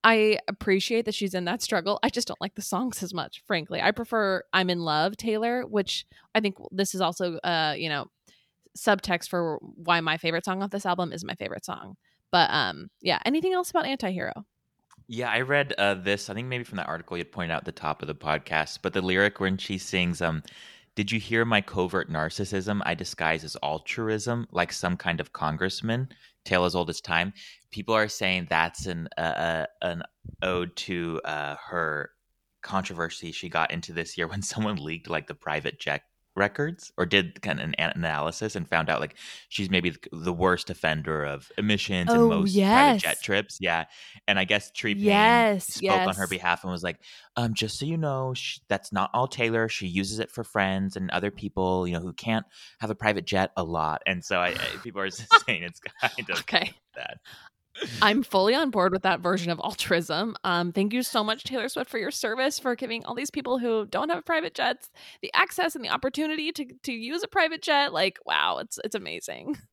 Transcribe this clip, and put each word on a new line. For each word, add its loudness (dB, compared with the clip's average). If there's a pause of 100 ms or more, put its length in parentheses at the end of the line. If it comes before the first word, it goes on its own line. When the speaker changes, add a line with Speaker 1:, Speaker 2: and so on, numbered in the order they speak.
Speaker 1:
I 6 (100)
appreciate 2
that -4
she's -2
in 0
that -2
struggle. 0
I 4
just -4
don't -8
like -4
the -10
songs -2
as -8
much, -6
frankly. -2
I 6
prefer 0
I'm 2
in 0
Love 0
Taylor, -2
which -2 (280)
I 4
think -2 (140)
this -2
is -4
also, 0
uh, 0
you -4
know, -2 (680)
subtext 2
for -2
why 0
my 0
favorite 0
song -2
off -4
this -6
album 0
is -8
my -6
favorite -8
song. -12 (340)
But, 6
um, -2 (100)
yeah, 0
anything 2
else -2
about 0
Antihero? -4 (600)
Speaker 2:
Yeah, -4
I 4
read, 2
uh, 4
this, 0
I -6
think -6
maybe -4
from -10
that -4
article -6
you -2
had -10
pointed -2
out -2
at -18
the -6
top -4
of -6
the -4
podcast, -2
but -2
the 0
lyric 4
when 0
she -4
sings, 0
um, 0 (540)
"Did 0
you 0
hear 2
my 4
covert -2
narcissism -2
I 0
disguise -2
as -10
altruism, -2
like 0
some -2
kind -2
of -6
congressman, -2 (360)
tale 4
as 2
old 2
as -4
time?" 2 (380)
People -2
are 4
saying -2
that's 2
an, -4 (100)
uh, -4
uh, 0 (160)
an -4 (400)
ode 0
to, -4
uh, -4
her -4 (520)
controversy -4
she -8
got 2
into -4
this -4
year 0
<laughs> -4
when -4
someone -2
leaked, -6
like, -2
the -10
private -4
jet -4 (340)
records -2
or 2
did 2
kind -4
of -4
an, -2
an 0
analysis -2
and -4
found 2
out, 2
like, -6 (340)
she's -4
maybe 4
the, -12 (120)
the -4
worst 2
offender 0
of -6
emissions 2
and 8
Speaker 1:
Oh, 8
Speaker 2:
most 4
Speaker 1:
yes. 6
Speaker 2:
private 6
jet -2
trips. 0
Yeah. 0 (420)
And 4
I 4
guess 0
Tree -2
Payne -2
Speaker 1:
Yes, 6
Speaker 2:
spoke 2
on 0
her 0
Speaker 1:
yes. 0
Speaker 2:
behalf 0
and -4
was -4
like, -4 (380)
"Um, 2
just -2
so -4
you 0
know, -2
sh-, -8 (100)
that's -2
not 0
all 2
Taylor. 2
She -4
uses -2
it -4
for -10
friends 0
and -4
other 0
people, 0
you -2
know, -2
who -8
can't -2 (340)
have -4
a -2
private 2
jet 2
a 0
lot." 0
And 0
so 2
I, 4
I, -2
people -8
are -2
<laughs> -
saying 2
it's -10
kind -4
of 0
Speaker 1:
Okay. 0 (240)
Speaker 2:
bad. -12 (840)
Speaker 1:
I'm 4
fully 4
on 2
board 4
with -2
that 2
version 0
of -2
altruism. 0
Um, 2
thank 2
you 0
so 0
much, -2
Taylor -4
Swift, -6
for -6
your -4
service, 0
for -2
giving -6
all -8
these -6
people -2
who 0
don't -2
have -2
private -2
jets -2 (300)
the -10
access 4
and -8
the -6
opportunity 0
to, -6 (180)
to -4
use -4
a -8
private 2
jet. 4
Like, 2
wow, 2
it's, -10
it's -6
amazing. -8 (140)